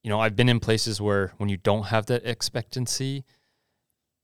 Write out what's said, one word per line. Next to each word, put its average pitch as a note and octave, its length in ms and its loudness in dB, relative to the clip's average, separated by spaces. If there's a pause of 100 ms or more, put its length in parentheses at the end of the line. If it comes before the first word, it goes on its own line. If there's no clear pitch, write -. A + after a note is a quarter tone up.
you A2+ 60 -6
know, G#2 100 0
I've A2 160 0
been A#2+ 140 6
in A#2+ 100 6
places A2 420 0
where G2+ 360 2
when G2+ 120 -2
you G2 80 -2
don't G#2+ 300 2
have G#2+ 200 0
that B2 180 -2
expectancy, C3 1000 -6 (1000)